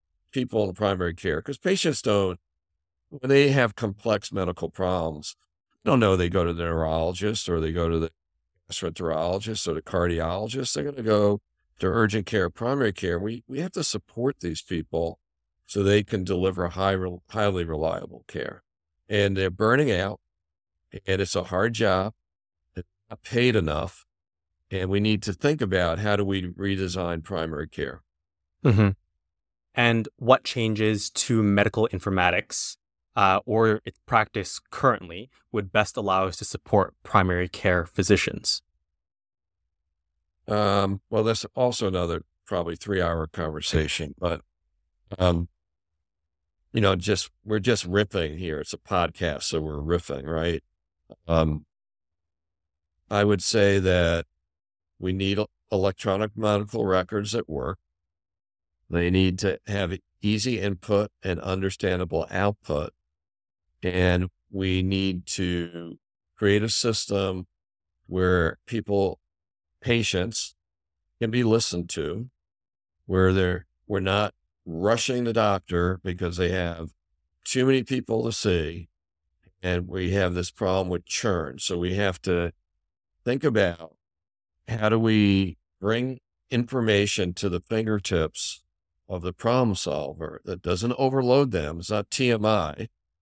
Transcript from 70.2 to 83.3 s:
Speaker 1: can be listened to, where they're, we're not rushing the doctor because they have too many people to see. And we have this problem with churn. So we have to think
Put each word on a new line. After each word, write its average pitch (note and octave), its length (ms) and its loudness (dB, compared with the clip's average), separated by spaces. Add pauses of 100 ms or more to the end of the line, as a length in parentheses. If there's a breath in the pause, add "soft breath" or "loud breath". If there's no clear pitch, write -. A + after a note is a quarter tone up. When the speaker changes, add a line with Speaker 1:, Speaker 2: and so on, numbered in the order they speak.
Speaker 1:
can A2+ 100 -2
be B2 140 2
listened A2 460 2
to, E2+ 400 -6 (760)
where F#2+ 260 4
they're, F2+ 340 0 (200)
we're G2 140 -2
not G2 340 0 (300)
rushing A2+ 600 0
the A#2 100 -2
doctor F#2 680 0
because F2+ 360 -6
they F2+ 100 2
have E2+ 420 -4 (540)
too B2+ 220 0
many C3+ 160 4
people A#2 420 -2
to A#2 80 -2
see. F2 560 -2 (720)
And F2+ 260 -2
we F#2 240 -4
have F#2 200 2
this F2 180 -4
problem F#2+ 380 0
with F2 160 -4
churn. D#2+ 540 -4
So - 180 -4
we F2 200 -2
have G2 260 -2
to F2 300 0 (720)
think C3 200 -2